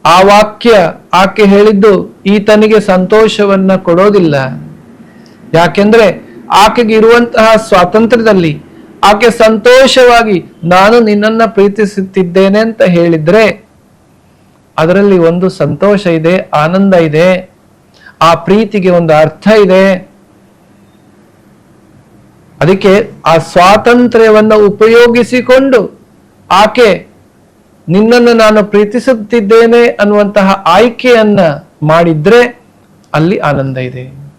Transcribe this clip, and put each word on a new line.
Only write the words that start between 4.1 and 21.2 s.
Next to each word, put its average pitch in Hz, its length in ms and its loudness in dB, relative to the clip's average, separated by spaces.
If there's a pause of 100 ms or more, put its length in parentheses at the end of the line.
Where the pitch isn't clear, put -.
ಯಾಕೆಂದ್ರೆ 185 800 0 (180)
ಆಕೆಗೆ 220 440 0
ಇರುವಂತಹ 226 640 2
ಸ್ವಾತಂತ್ರ್ಯದಲ್ಲಿ 208 1040 -2 (400)
ಆಕೆ 214 260 2
ಸಂತೋಷವಾಗಿ 233 1160 2 (180)
"ನಾನು 190 360 2
ನಿನ್ನನ್ನ 214 460 -2
ಪ್ರೀತಿಸುತ್ತಿದ್ದೇನೆ" 196 1120 -2
ಅಂತ 226 220 -4
ಹೇಳಿದ್ರೆ 170 840 0 (1120)
ಅದರಲ್ಲಿ 185 400 0
ಒಂದು 175 320 0
ಸಂತೋಷ 185 580 -4
ಇದೆ, 170 460 -2
ಆನಂದ 185 400 0
ಇದೆ, 175 560 0 (720)
ಆ 165 120 2
ಪ್ರೀತಿಗೆ 196 560 -2
ಒಂದು 170 240 0
ಅರ್ಥ 156 340 -2
ಇದೆ. 190 640 0 (2500)